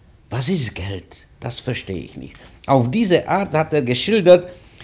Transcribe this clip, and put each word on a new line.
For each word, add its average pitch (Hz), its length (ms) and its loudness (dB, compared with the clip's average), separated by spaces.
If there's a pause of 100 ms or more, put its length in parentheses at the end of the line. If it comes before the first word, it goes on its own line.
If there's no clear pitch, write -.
(300)
"Was 127 180 -4
ist 151 260 -2
Geld? 95 540 -12 (120)
Das 123 200 -10
verstehe 95 440 -8
ich - 120 -18
nicht." 65 220 -16 (280)
Auf 127 240 4
diese 185 380 0
Art 190 260 -2
hat 156 200 -2
er 147 80 0
geschildert, 175 680 4 (360)